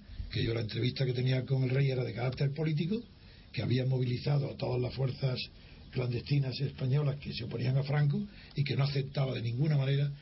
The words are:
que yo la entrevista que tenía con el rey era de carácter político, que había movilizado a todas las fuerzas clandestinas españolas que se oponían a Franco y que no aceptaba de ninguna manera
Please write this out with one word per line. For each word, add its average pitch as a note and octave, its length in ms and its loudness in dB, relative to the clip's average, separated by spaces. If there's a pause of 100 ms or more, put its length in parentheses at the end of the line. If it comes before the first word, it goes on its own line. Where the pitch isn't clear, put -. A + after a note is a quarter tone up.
(320)
que G#2+ 120 0
yo A2+ 120 2
la A2+ 60 -2
entrevista A#2 440 0
que B2 80 2
tenía B2+ 320 2
con C3 180 2
el B2 60 2
rey C3+ 220 4
era B2+ 120 0
de A#2 100 -4
carácter C3 380 0
político, D#3+ 500 0 (520)
que - 80 -4
había A#2+ 240 2
movilizado B2+ 680 2
a G#2 60 -10
todas B2 240 0
las B2 120 -2
fuerzas B2+ 460 -2 (600)
clandestinas B2 600 0
españolas C3+ 640 0
que - 120 -6
se - 120 -6
oponían B2 320 0
a C3+ 60 2
Franco D3 380 2 (340)
y C#3+ 100 2
que A#2 100 0
no C#3 80 4
aceptaba C3+ 500 0
de A2 80 -4
ninguna C3+ 360 2
manera C#3 340 2 (100)